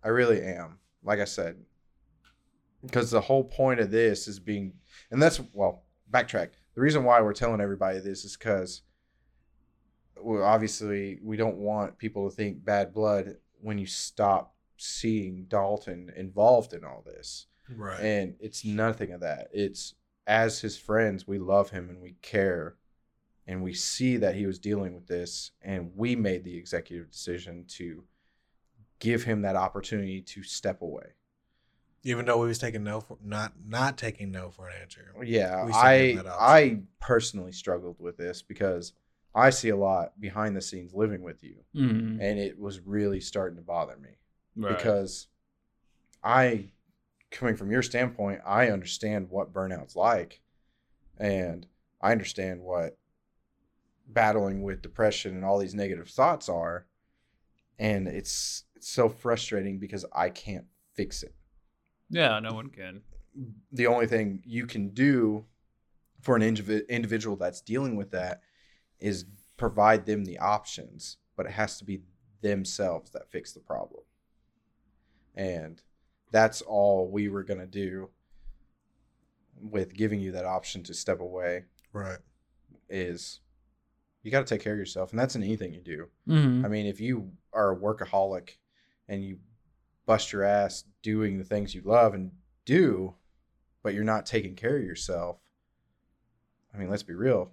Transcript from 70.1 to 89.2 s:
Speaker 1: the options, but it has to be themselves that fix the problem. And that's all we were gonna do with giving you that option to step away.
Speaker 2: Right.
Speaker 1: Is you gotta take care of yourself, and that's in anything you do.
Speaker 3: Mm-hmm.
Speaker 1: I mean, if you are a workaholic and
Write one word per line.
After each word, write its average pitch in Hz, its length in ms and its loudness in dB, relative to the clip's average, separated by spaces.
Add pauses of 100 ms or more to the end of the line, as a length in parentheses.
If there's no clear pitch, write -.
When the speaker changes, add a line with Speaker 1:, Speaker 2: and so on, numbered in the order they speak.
Speaker 1:
the 87 160 -10
options, - 800 -4 (180)
but - 100 -4
it - 60 -10
has 104 280 -4
to - 40 -20
be 95 180 -8 (400)
themselves 95 720 -2
that - 180 -14
fix - 220 -12
the - 80 -20
problem. - 440 -10 (1300)
And 82 460 -8 (500)
that's 110 300 4
all 101 480 2
we 104 180 -2
were 98 160 -6
gonna 92 240 -8
do 95 420 -8 (1500)
with 101 340 -4
giving 104 240 0
you 95 140 -6
that 90 120 -6
option 92 380 -6
to 87 100 -16
step 90 260 -2
away. 90 460 -4 (280)
Speaker 2:
Right. 95 240 -8 (720)
Speaker 1:
Is 87 500 -8 (840)
you 110 80 -6
gotta 135 140 2
take 110 160 -2
care 107 120 -2
of 107 60 -4
yourself, 92 320 -6
and 113 80 -4
that's 127 160 0
in 113 80 -4
anything 98 300 -4
you 85 80 -18
do. 85 260 -10 (200)
Speaker 3:
Mm-hmm. 131 380 6
Speaker 1:
I 101 40 -2
mean, 107 160 -2
if 98 140 -4
you 110 320 -4 (220)
are 101 180 4
a 92 60 0
workaholic 98 720 -2 (560)
and 98 160 -6